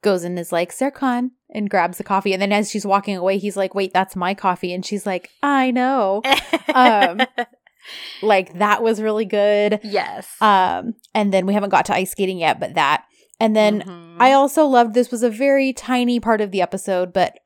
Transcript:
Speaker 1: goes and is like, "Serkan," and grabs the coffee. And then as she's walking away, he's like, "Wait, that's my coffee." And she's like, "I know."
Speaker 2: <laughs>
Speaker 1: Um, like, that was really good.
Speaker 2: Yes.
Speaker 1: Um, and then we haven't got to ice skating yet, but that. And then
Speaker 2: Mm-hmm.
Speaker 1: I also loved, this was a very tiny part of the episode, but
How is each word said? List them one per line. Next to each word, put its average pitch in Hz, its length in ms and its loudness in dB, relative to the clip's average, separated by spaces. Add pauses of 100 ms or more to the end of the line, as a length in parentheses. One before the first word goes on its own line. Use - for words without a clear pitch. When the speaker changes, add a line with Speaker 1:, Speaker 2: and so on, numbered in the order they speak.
Speaker 1:
goes 180 240 0
and 175 140 -6
is 170 120 -8
like, 175 220 -2
"Serkan," 254 600 -4 (180)
and 208 180 -6
grabs 180 300 -2
the 190 60 -10
coffee. 190 280 -2
And 185 80 -2
then 196 120 0
as 208 180 0
she's 208 160 -6
walking 196 320 0
away, 190 180 0
he's 196 220 -6
like, 190 160 -2
"Wait, 190 180 -2
that's 185 240 -2
my 180 160 -2
coffee." 185 400 -4
And 180 140 -6
she's 202 180 -6
like, 185 240 -6 (140)
"I 269 300 2
know." 240 540 0
Speaker 2:
<laughs> 269 60 4 (420)
Speaker 1:
Um, 214 460 4 (1000)
like, 190 380 0
that 208 240 0
was 226 180 0
really 220 240 -2
good. 208 600 0
Speaker 2:
Yes. - 580 -6
Speaker 1:
Um, 202 520 2 (200)
and 202 180 0
then 190 140 2
we 196 80 0
haven't 202 160 -2
got - 160 4
to - 80 -2
ice 185 160 -2
skating 190 280 -4
yet, 160 200 0
but 147 160 -8
that. 147 300 0 (340)
And 220 160 2
then 214 280 2
Speaker 2:
Mm-hmm. 170 380 -10
Speaker 1:
I 262 120 8
also 277 340 4
loved, 240 280 4
this 240 180 2
was 226 100 -4
a 240 80 2
very 269 420 0
tiny 247 460 -2
part 220 220 0
of 208 100 -2
the 190 120 -2
episode, 180 500 -4
but - 320 0